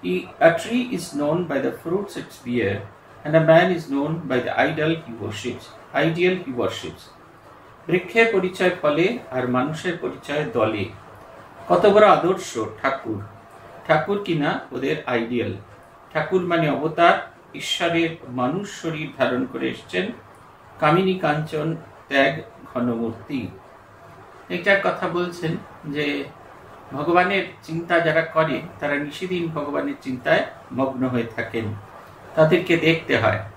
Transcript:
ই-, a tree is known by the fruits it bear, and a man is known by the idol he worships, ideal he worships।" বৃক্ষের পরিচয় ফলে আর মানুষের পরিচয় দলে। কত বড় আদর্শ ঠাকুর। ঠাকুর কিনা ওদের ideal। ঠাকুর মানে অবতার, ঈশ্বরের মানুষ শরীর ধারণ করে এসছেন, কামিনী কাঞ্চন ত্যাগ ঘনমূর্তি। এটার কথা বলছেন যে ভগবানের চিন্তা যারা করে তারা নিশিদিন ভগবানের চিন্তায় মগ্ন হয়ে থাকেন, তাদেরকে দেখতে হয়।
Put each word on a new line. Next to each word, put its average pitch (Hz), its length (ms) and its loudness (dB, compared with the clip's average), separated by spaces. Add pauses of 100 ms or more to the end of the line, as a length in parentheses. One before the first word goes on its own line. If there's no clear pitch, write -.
ই-, 180 220 -2 (140)
a 165 80 8
tree 214 500 0
is 147 220 -6
known 151 180 2
by 147 200 -2
the 127 120 -2
fruits 190 440 -4
it - 340 -12
bear, 107 260 0 (500)
and 151 100 -2
a 160 120 8
man 165 260 8
is 160 220 -4
known 147 180 0 (160)
by 127 100 2
the 127 300 0
idol 156 220 0
he 117 340 -6
worships, - 720 -8
ideal 165 380 2
he 135 220 -6
worships।" - 460 -4 (840)
বৃক্ষের 185 460 2
পরিচয় 185 380 2 (120)
ফলে 170 360 2 (120)
আর 127 180 -2
মানুষের 151 520 -2
পরিচয় 147 520 -4
দলে। 110 320 0 (840)
কত 175 180 6
বড় 208 220 8
আদর্শ 175 500 2 (240)
ঠাকুর। - 400 -4 (640)
ঠাকুর 202 380 2
কিনা 143 360 -2 (120)
ওদের 135 240 -2 (100)
ideal। 117 480 -2 (580)
ঠাকুর 180 300 0
মানে 165 280 0
অবতার, 160 640 2 (220)
ঈশ্বরের 170 600 -2 (120)
মানুষ 135 540 -4
শরীর 151 360 -6
ধারণ 127 280 0
করে - 240 -4
এসছেন, 185 420 -4 (680)
কামিনী 180 340 4
কাঞ্চন 156 640 -2 (320)
ত্যাগ 139 320 2 (340)
ঘনমূর্তি। 117 720 -4 (1000)
এটার 190 360 2
কথা 175 240 -2
বলছেন 175 480 -4 (300)
যে 143 380 -4 (680)
ভগবানের 180 520 2 (180)
চিন্তা 165 380 0
যারা 160 220 4
করে 160 400 0 (180)
তারা 147 140 0
নিশিদিন 170 540 -4
ভগবানের 143 540 -4
চিন্তায় 139 420 0 (300)
মগ্ন 127 340 0
হয়ে 120 180 0 (100)
থাকেন, 117 280 -4 (680)
তাদেরকে 165 420 4
দেখতে 156 420 2
হয়। - 240 2 (140)